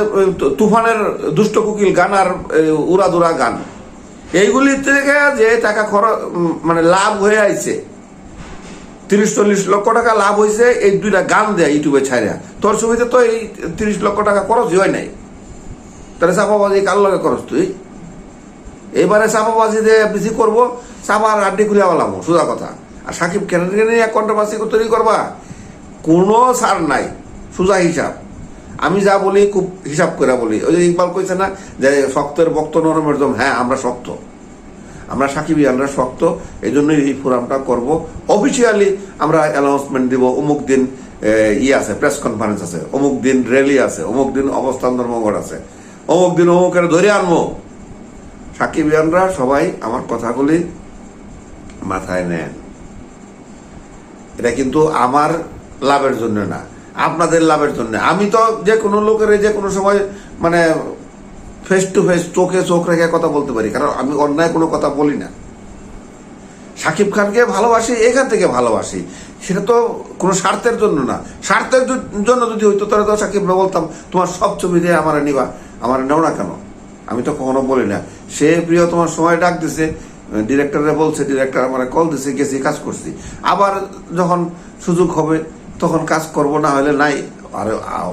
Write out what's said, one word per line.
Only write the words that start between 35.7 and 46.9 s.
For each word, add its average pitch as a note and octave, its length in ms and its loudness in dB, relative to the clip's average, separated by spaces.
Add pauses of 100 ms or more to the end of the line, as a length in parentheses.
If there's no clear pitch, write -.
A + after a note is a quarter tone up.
শক্ত, C3+ 380 0 (280)
এই A2+ 100 -2
জন্যই D3 240 2
এই C#3 260 0
ফোরামটা B2+ 360 0
করব। C3 480 -2 (220)
অফিসিয়ালি G#3 680 2 (220)
আমরা D#3 220 2
অ্যানাউন্সমেন্ট C#3 680 0
দিব, B2+ 140 2
অমুক C#3 380 0
দিন, C3 240 2 (360)
এ, G#2+ 380 2
ইয়ে C3 140 2
আছে, G#2+ 200 -2
প্রেস C#3 240 -2
কনফারেন্স G#2 440 -4
আছে, E2+ 160 -8 (140)
অমুক C3+ 280 0
দিন B2+ 300 2
র্যালি C3+ 300 4
আছে, G2+ 220 -2
অমুক A#2+ 300 0
দিন C3+ 180 0
অবস্থান B2+ 460 -2
ধর্মঘট A#2 380 -2
আছে, - 260 -8 (480)
অমুক F3 280 4
দিন E3+ 120 4
অমুকের F3 400 4
ধরে F3+ 220 4